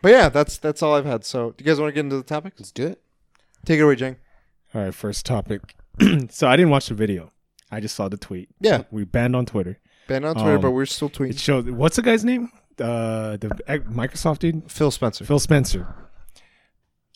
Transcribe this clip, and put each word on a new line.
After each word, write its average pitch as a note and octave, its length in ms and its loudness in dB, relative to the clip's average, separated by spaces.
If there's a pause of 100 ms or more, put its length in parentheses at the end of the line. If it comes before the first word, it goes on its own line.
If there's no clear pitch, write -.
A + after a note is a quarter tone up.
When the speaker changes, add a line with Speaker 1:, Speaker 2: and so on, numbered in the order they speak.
Speaker 1:
but G3 100 8
yeah, A#3 160 8
that's, D3 300 2
that's D3+ 240 -2
all D3+ 120 4
I've C#3+ 100 2
had. B2 200 -4
So A#2 280 -6
do - 120 -20
you D3+ 60 2
guys D3+ 100 4
wanna D3+ 120 -2
get C#3+ 80 -2
into C#3 160 -4
the C3 60 -4
topics? D3+ 380 -8
Speaker 2:
Let's - 120 -20
do B2+ 140 -6
it. - 160 -10 (640)
Speaker 1:
Take E3 120 2
it D3+ 40 6
away, C#3+ 140 6
Jang. B2+ 200 -6 (580)
Speaker 3:
All G#2+ 80 -4
right, F#2+ 120 -6
first - 320 -8
topic. G#2 480 -6 (240)
<clears throat> D#3 320 2
So - 180 0
I B2+ 80 6
didn't E3+ 140 6
watch C#3 180 2
the B2 60 -6
video. G2+ 380 -4 (380)
I G#2+ 100 -10
just G#2+ 140 -10
saw G2 140 -4
the G2+ 80 -6
tweet. F#2+ 320 -14 (120)
Speaker 1:
Yeah. G#3 300 2
Speaker 3:
We G#2+ 140 -6
banned B2 320 0
on B2 100 0
Twitter. F#2+ 320 -4 (280)
Speaker 1:
Banned C3+ 180 -4
on D#3+ 120 -2
Twitter, A2 200 2
Speaker 3:
Um, G2 60 2
Speaker 1:
but B2+ 80 2
we're C3 160 0
still C#3+ 240 -6
tweeting. C3 200 -4
Speaker 3:
it B2 80 -8
showed, B2+ 320 0
what's B2+ 260 0
the B3 60 0
guy's A3+ 220 2
name? A#3+ 260 -2 (280)
Uh, A2+ 580 -4
the, G#2+ 140 -6 (180)
uh, C#3+ 80 -2 (160)
Microsoft C3 460 -2
dude? E3 320 -4
Speaker 1:
Phil D3+ 200 2
Spencer. - 360 -4
Speaker 3:
Phil D3 120 4
Spencer. C#3 480 2 (1300)